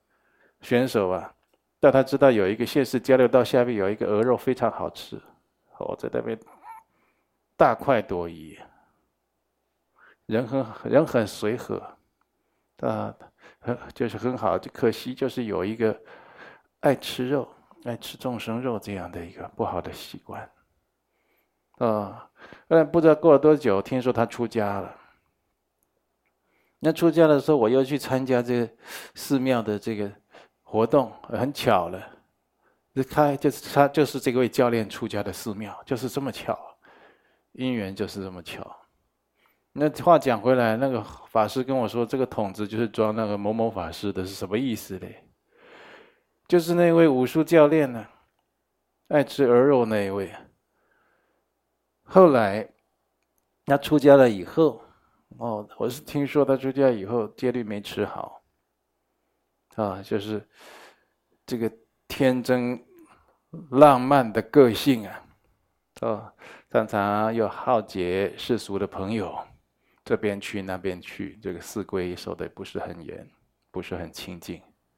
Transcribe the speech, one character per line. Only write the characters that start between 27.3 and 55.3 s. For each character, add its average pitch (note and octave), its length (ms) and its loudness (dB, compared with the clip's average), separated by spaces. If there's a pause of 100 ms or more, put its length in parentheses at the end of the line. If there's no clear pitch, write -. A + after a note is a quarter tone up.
时 C3+ 100 -2
候， D3+ 60 6
我 A2+ 120 4
又 C3 140 4
去 C3 160 -2
参 C3 260 -2
加 B2+ 160 2
这 A#2+ 200 -2
个 A#2 120 -4 (440)
寺 - 200 -2
庙 B2+ 240 0
的 G#2+ 160 -4
这 A2 200 -8
个 G#2 160 -6 (500)
活 A2 240 0
动， B2 240 2 (140)
很 A#2+ 280 -4
巧 F#2+ 360 2
了， F#2 120 -10 (1120)
他 D3 240 2
就 C#3 160 0
是， - 240 -12
他 C#3+ 140 6
就 C#3+ 160 2
是 C3+ 160 -6
这 C3 120 -2
位 B2 160 2
教 B2 200 2
练 A2+ 200 -2
出 - 200 -10
家 G2+ 160 -6
的 G2+ 80 -8
寺 A2 220 -10
庙， G#2 300 -12
就 C3 120 -4
是 B2 120 -6
这 B2 120 -6
么 C3+ 100 -6
巧， - 260 -8 (920)
因 B2+ 240 -6
缘 G2 180 -6
就 F#2+ 140 -6
是 G2 160 -10
这 F#2+ 80 -10
么 F2+ 100 -16
巧。 - 360 -16 (960)
那 D3 160 -2 (140)
话 E3 160 6
讲 A#2 220 0
回 B2+ 160 2
来， A2+ 200 2
那 C3+ 120 -2
个 B2 120 -2 (280)
法 A2 180 0
师 B2+ 160 -4
跟 C3+ 140 -4
我 A#2+ 100 -2
说 A#2 180 -4
，“这 C3 140 -6
个 C3 80 0
桶 G2+ 260 -6
子 G#2 140 -8
就 G#2+ 100 -8
是 A2+ 120 -2
装 G#2+ 260 0
那 A2 120 -2
个 G#2 120 -4
某 G2+ 140 -4
某 A2+ 180 -2
法 F#2 200 -8
师 G2 220 -8
的，” F#2 140 -6
是 G2 80 -12
什 G2 120 -10
么 G2 120 -4
意 B2+ 160 -2
思 G2 240 -12
嘞？ F2+ 260 -18 (1200)
就 F3 100 4
是 E3 160 0
那 E3+ 180 4
位 E3 140 6
武 B2+ 180 2
术 D#3 200 0
教 D#3 240 6
练 D3 240 2
呢， A2+ 120 -12 (1000)
爱 D3 160 2
吃 C#3 220 0
鹅 B2 100 4
肉 B2+ 300 6
那 G#2+ 220 -2
一 F#2+ 40 -4
位。 F#2+ 240 -6 (1700)
后 F#3 280 8
来 A2 380 0 (960)
他 C#3 140 2
出 D3+ 180 0
家 C#3 200 10
了 C3 120 8
以 G2 160 -2
后， D3+ 380 0 (560)